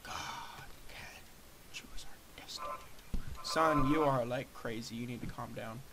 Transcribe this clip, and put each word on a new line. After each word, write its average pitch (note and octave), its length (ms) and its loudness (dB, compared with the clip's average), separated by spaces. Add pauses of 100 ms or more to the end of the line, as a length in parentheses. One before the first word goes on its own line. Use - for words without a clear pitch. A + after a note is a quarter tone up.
God - 600 -8 (240)
can - 320 -12 (500)
choose - 340 -6
our - 380 -10
destiny. - 240 -8 (760)
Son, D3+ 480 6
you D#3 120 8
are, C3+ 220 6
like, B2 280 -2
crazy. A#2 420 -4
You A#2 120 -2
need A#2+ 140 -4
to - 60 -4
calm A#2 280 -6
down. A2+ 260 -6 (120)